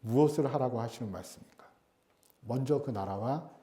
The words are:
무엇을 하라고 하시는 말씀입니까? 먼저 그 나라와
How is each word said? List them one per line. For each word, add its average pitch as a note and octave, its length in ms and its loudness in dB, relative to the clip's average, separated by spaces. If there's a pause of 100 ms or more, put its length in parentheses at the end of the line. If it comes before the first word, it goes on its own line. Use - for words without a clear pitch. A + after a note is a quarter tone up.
무엇을 C3+ 520 4
하라고 B2 260 0
하시는 A2+ 320 -6
말씀입니까? - 540 -14 (760)
먼저 C3 400 0
그 C3+ 100 -6
나라와 G#2 580 -2 (140)